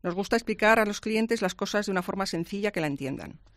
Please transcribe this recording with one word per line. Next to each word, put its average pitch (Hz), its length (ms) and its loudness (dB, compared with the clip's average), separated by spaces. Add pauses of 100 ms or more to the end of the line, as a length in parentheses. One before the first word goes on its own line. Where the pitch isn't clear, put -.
Nos 175 100 -4
gusta 202 220 0
explicar 220 420 4
a 214 80 4
los 208 140 -4
clientes 220 420 0
las 185 140 -2
cosas 208 300 -2
de 196 60 -2
una 185 100 0
forma 196 240 -2
sencilla 196 440 -2
que 180 100 -4
la 156 60 0
entiendan. 135 540 -6 (160)